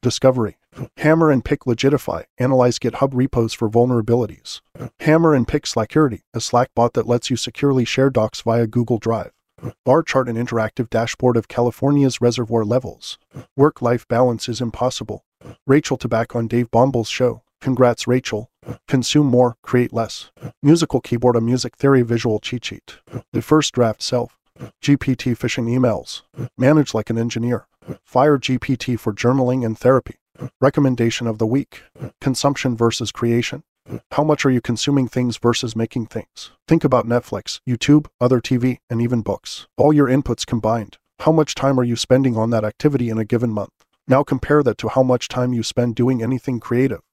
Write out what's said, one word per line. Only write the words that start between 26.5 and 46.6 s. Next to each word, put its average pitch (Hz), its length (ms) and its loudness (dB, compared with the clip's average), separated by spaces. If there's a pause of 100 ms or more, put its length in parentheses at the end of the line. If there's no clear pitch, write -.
Manage 143 380 2
like 110 160 -2
an 113 80 -2
engineer. 117 480 -4 (380)
Fire 139 340 2
G 131 200 -2
P 131 180 -2
T 120 200 -4
for 107 160 -4
journaling 127 520 0
and 110 140 -4
therapy. - 380 2 (440)
Recommendation 127 640 0
of 110 120 -6
the 110 80 0
week. 123 360 -4 (380)
Consumption 135 560 -2
versus 113 360 0
creation. 120 500 -2 (500)
How 147 100 0
much 156 220 0
are 139 60 4
you 127 100 2
consuming 131 480 -2
things 123 300 -4
versus 120 360 -2
making 113 320 -4
things? - 440 -14 (180)
Think 160 160 2
about 123 220 2
Netflix, 117 600 -4
YouTube, 147 380 2 (140)
other 123 200 2
T - 180 -2
V, 123 220 -2 (100)
and 113 100 -2
even 117 220 -2
books. - 440 -8 (120)
All 147 160 6
your 143 140 6
inputs 127 380 -2
combined. 110 520 -2 (220)
How 160 120 2
much 156 220 2
time 135 260 0
are 123 40 0
you 120 120 -2
spending 131 400 2
on 110 140 -2
that 110 140 0
activity 123 440 -2
in 110 100 -4
a 110 60 -2
given 117 260 -2
month? 104 220 -6 (340)
Now 135 160 4
compare 147 400 0
that 123 160 0
to 113 100 -6
how 131 140 0
much 127 260 0
time 123 260 -4
you 117 80 -2
spend 120 320 -2
doing 120 280 0
anything 120 380 -4